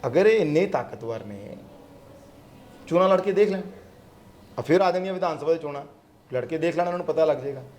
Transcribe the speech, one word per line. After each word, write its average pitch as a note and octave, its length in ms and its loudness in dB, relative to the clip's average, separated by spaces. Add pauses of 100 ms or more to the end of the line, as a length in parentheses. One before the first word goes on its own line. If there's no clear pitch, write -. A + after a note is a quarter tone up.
ਅਗਰ D#3 200 4
ਇਹ A3 140 4
ਇੰਨੇ D#3+ 260 2
ਤਾਕਤਵਰ A2+ 580 -6
ਨੇ, G#2 320 -14 (1300)
ਚੋਣਾਂ F3+ 220 4
ਲੜ F#3 120 6
ਕੇ G3 120 -2
ਦੇਖ G3 180 4
ਲੈਣ। F#3+ 120 -4 (960)
ਆ A#2+ 40 -6
ਫਿਰ F3 180 4
ਆ F#3 100 4
ਜਾਣੀਆਂ F#3 240 -4
ਵਿਧਾਨ E3+ 240 -4
ਸਭਾ D3 140 0
ਦੀ E3 60 2
ਚੋਣਾਂ, D3 260 -10 (500)
ਲੜ A#2+ 100 -2
ਕੇ D#3+ 140 -6
ਦੇਖ D#3+ 180 0
ਲੈਣ, F3 100 0
ਉਹਨਾਂ F3 120 -4
ਨੂੰ F3 80 -6
ਪਤਾ D#3 180 2
ਲੱਗ D3+ 120 2
ਜਾਏਗਾ। C3 260 -10 (160)